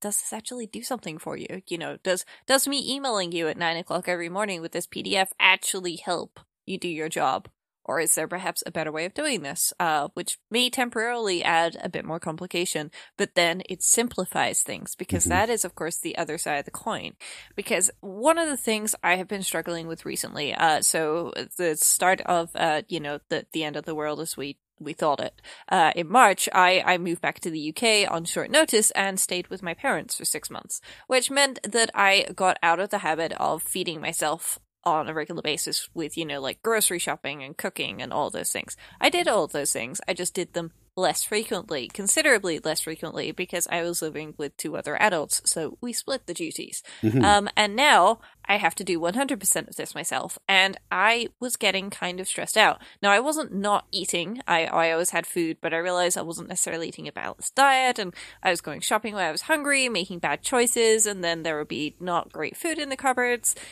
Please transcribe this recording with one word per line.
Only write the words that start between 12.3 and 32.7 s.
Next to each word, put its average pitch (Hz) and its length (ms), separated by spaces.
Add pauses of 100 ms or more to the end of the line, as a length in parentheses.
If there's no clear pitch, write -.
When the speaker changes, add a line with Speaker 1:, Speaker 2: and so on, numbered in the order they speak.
Speaker 1:
but 202 160
then 175 340
it 185 140
simplifies 185 800
things, - 320
because - 300
Speaker 2:
Mm-hmm. - 40
Speaker 1:
that 196 220
is, 220 160
of 175 80
course, - 240
the - 180
other 151 220
side 147 220
of - 40
the - 60
coin. 113 420 (420)
Because 196 360 (100)
one 226 380
of 330 100
the 277 80
things 220 460
I 175 140
have 185 120
been 196 140
struggling 165 440
with 165 200
recently, - 480
uh, 156 260
so 160 540 (240)
the 165 180
start - 460
of, 170 320
uh, 156 340
you 165 120
know, 147 180 (100)
the, 156 240
the 160 120
end 147 120
of 147 80
the 160 100
world 151 240
as 160 160
we, 139 220 (240)
we 147 140
thought 151 260
it, - 220 (260)
uh, 170 260
in 170 140
March, 208 460
I, 180 320
I 180 100
moved 170 240
back 151 200
to 180 100
the 156 100
U 151 140
K 214 320
on 165 180
short - 260
notice 247 420
and 196 280
stayed 180 280
with 190 140
my 170 120
parents 214 420
for - 80
six - 240
months, - 320 (260)
which 254 240
meant 269 280 (120)
that 226 240
I 196 400
got 185 280
out 170 180